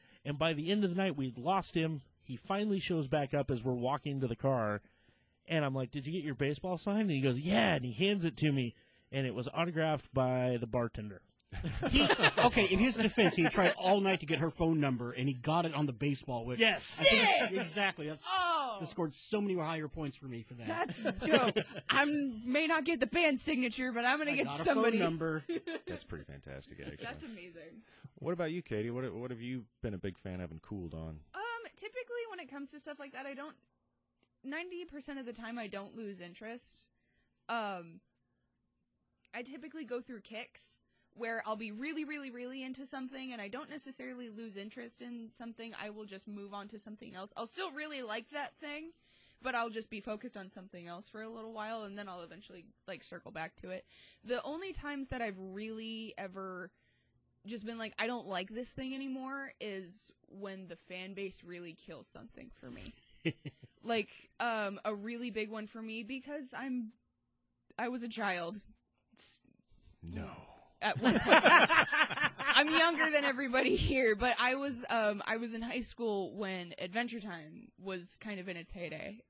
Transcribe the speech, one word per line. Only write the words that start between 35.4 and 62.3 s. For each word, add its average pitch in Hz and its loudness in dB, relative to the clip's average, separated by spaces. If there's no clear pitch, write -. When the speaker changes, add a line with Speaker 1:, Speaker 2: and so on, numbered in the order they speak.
Speaker 3:
I 220 -6
don't 202 -8
lose 202 -10
interest. 214 -14
Um, 185 -4
I 233 -8
typically 277 -10
go 240 -6
through 240 -14
kicks - -14
where 226 -4
I'll 214 -2
be 214 -8
really, 294 -4
really, 285 -6
really 247 -8
into 262 -8
something, 262 -10
and 233 -8
I 202 -6
don't 240 -8
necessarily 254 -10
lose 214 -12
interest 226 -12
in 240 -12
something. 233 -12
I 214 -6
will 214 -10
just 196 -14
move 202 -10
on 202 -8
to 220 -14
something 214 -16
else. 196 -10
I'll 233 -6
still 349 -6
really 294 -6
like 226 -6
that 294 -6
thing, 311 -10
but 254 -2
I'll 233 0
just 220 -8
be 214 -10
focused 220 -10
on 190 -12
something 180 -16
else 175 -12
for 214 -14
a 220 -12
little 226 -12
while, 220 -8
and 202 -10
then 202 -10
I'll 180 -12
eventually, 170 -18
like, 175 -10
circle - -14
back 160 -8
to 185 -12
it. 185 -10
The 240 -2
only 330 -6
times 277 -6
that 254 -6
I've 208 -4
really 220 -8
ever 185 -10
just 208 -10
been 226 -8
like, 220 -8
"I 220 0
don't 240 -4
like 190 -4
this 233 -8
thing 262 -6
anymore," 269 -8
is 190 -10
when 190 -10
the 165 -14
fan 185 -12
base 190 -8
really 175 -12
kills - -16
something - -18